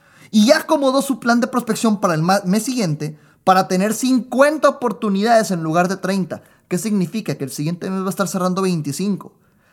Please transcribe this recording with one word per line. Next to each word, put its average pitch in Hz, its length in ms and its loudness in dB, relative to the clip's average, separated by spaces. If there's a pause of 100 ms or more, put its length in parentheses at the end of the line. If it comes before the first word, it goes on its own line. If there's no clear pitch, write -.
(300)
Y 214 160 4
ya 311 140 4
acomodó 277 420 0
su 269 180 -4
plan 240 200 2
de 247 60 0
prospección 226 540 -2
para 180 140 0
el 156 80 0
ma-, 190 240 2
mes 208 160 2
siguiente 160 560 -4 (260)
para 185 220 4
tener 190 280 0
cincuenta 262 760 2
oportunidades 220 840 0
en 170 120 -2
lugar 170 260 2
de 190 80 -4
treinta. 185 460 -4 (260)
¿Qué 180 80 -2
significa? 196 600 -2
Que 143 80 -8
el 131 60 -8
siguiente 170 380 -4
mes 190 140 -4
va 190 60 -4
a - 20 -2
estar 190 180 -2
cerrando 185 320 -2
veinticinco. 180 800 -4 (340)